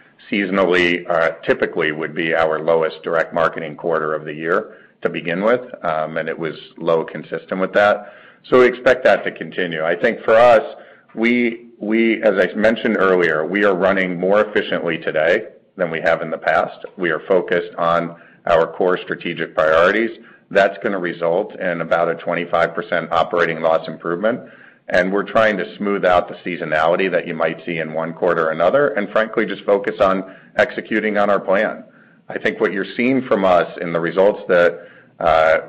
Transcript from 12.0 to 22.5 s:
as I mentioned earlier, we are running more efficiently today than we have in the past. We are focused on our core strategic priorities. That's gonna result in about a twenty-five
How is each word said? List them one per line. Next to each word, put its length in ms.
as 140
I 180
mentioned 440
earlier, 480
we 180
are 120
running 420
more 220
efficiently 580
today 500
than 140
we 100
have 200
in 100
the 80
past. 460
We 140
are 180
focused 500
on 420
our 220
core 220
strategic 560
priorities. 640
That's 320
gonna 160
result 600
in 200
about 280
a 80
twenty-five 580